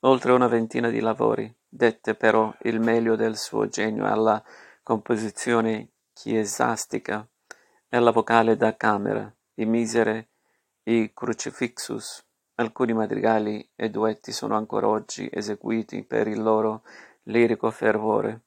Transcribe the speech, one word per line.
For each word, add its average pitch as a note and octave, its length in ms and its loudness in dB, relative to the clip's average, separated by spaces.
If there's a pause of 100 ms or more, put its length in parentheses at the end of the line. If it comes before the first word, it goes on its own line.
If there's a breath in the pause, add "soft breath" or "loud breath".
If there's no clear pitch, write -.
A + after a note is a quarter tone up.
Oltre B2+ 320 4
una B2 160 6
ventina A#2 420 0
di A2+ 100 -2
lavori, A2 500 0 (160)
dette A2+ 480 0
però A2 400 2 (100)
il A2+ 140 0
meglio A2+ 380 2
del A2 220 -2
suo G#2+ 300 -2
genio G#2+ 380 -4
alla G#2+ 360 2 (400 loud breath)
composizione A2+ 1080 -2 (200)
chiesastica A2 1120 -4 (640 loud breath)
e B2 80 -2
alla A#2+ 140 6
vocale A2+ 460 4
da A2+ 200 2
camera, G#2+ 580 -2 (200)
i A2+ 100 -4
Misere, A2+ 640 0 (560)
i A2+ 300 2
Crucifixus. - 1080 -8 (340)
Alcuni A2+ 360 -2
madrigali G#2+ 840 -2
e A2+ 140 -4
duetti G#2+ 440 -4
sono A2 240 -4
ancora G#2+ 320 -2
oggi G#2+ 440 -4
eseguiti G#2 720 -6
per A2 220 0
il G#2+ 160 -4
loro A2 400 0 (400 loud breath)
lirico A2+ 480 2
fervore. G#2+ 760 0